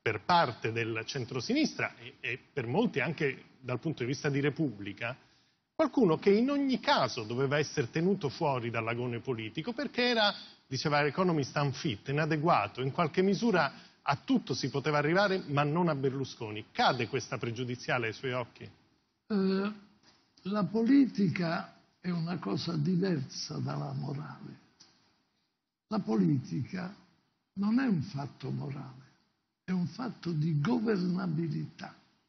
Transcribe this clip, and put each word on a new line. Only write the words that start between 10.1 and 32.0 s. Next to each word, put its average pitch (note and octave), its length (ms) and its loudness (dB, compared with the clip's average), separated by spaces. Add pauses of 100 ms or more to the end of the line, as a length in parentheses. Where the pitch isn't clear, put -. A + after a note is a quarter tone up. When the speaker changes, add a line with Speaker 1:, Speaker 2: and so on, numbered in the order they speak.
Speaker 1:
diceva C#3+ 360 0
l'economist, D3+ 540 2
unfit, C#3 520 -2
inadeguato, D3 720 2
in C3 120 0
qualche F3 300 2
misura F#3+ 500 2 (340)
a C#3 100 2
tutto - 380 0
si C3 160 -4
poteva D3 280 0
arrivare, F#3 500 2
ma D3 160 2
non E3 240 2
a D#3 60 2
Berlusconi. B2+ 800 -4
Cade C3+ 360 2
questa C3 300 -4
pregiudiziale B2 680 -4
ai A2 40 -4
suoi B2+ 200 -6
occhi? A#2+ 320 -8 (640)
Speaker 2:
Eh, G3 460 0 (680)
la G3+ 220 0
politica G3+ 1120 2 (240)
è F3+ 120 -4
una E3+ 260 -2
cosa F3 400 -4
diversa D#3+ 800 0
dalla C#3+ 380 -4
morale. C#3 680 -8 (1300)
La G#3+ 120 0
politica F3+ 920 0 (600)
non G#3 240 2
è C#4 80 2
un F3+ 160 2
fatto C3+ 480 -8
morale, C3 540 -8 (600)
è - 60 -8
un F3+ 160 0
fatto G#3+ 460 -6
di D3+ 280 2
governabilità. F3+ 1300 0 (340)